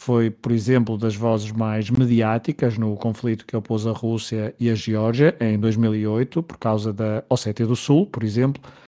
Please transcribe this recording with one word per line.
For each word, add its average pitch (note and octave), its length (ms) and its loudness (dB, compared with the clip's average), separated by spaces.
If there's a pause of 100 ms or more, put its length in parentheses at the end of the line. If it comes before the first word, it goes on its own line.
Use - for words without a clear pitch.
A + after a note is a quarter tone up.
foi, A#2 300 2
por A#2 200 -6
exemplo, A2+ 460 2
das A2 180 -2
vozes G#2+ 360 0
mais A2 400 -2
mediáticas A#2 880 2
no G#2+ 160 0
conflito A2+ 500 -4
que - 100 -10
opôs G#2+ 300 -4
a A2+ 60 -2
Rússia A2 680 -4
e A#2 120 2
a A2 40 2
Geórgia A#2 640 2
em G#2+ 200 2
dois A2 160 2
mil A2 180 2
e G#2+ 140 -2
oito, A#2+ 340 -2
por - 160 -12
causa A2 340 0
da G#2+ 380 -2
Ossétia A2+ 380 0
do A#2+ 80 2
Sul, D#3+ 320 2
por A2+ 160 -6
exemplo. B2 360 0 (360)